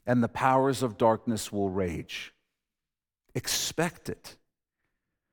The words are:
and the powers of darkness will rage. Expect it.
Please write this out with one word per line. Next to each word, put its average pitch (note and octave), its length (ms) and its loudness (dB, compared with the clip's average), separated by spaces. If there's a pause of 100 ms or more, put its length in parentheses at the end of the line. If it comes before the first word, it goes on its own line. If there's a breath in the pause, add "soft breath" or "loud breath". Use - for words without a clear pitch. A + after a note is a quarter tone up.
and B2 160 4
the A#2 60 0
powers C3 520 2
of A#2 160 -2
darkness A2+ 540 2
will G2+ 180 0
rage. F2+ 640 -4 (1000)
Expect - 720 -4
it. - 300 -12 (960)